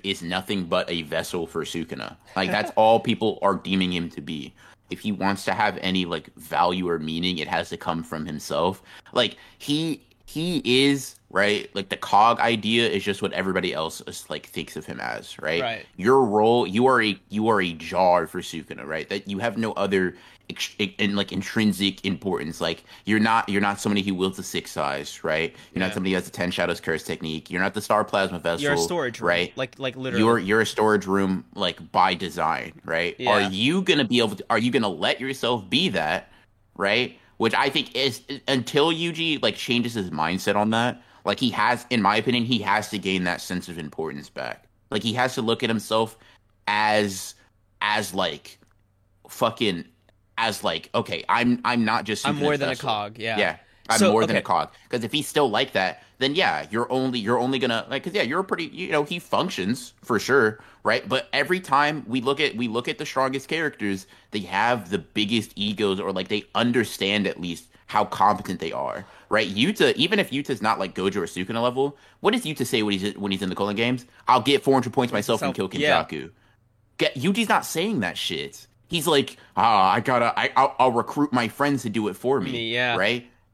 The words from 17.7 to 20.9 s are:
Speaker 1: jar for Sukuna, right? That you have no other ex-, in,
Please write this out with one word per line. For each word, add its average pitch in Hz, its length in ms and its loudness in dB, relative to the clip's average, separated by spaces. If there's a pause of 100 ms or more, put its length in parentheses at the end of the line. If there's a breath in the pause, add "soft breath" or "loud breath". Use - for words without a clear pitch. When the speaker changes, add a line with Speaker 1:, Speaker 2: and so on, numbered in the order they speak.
Speaker 1:
jar 85 540 2
for - 160 -8
Sukuna, 71 420 -12
right? 78 240 -6
That 98 200 -6
you 101 100 -4
have 117 180 -2
no 113 160 -2
other 92 420 2 (360 loud breath)
ex-, - 280 -8
in, 101 380 -2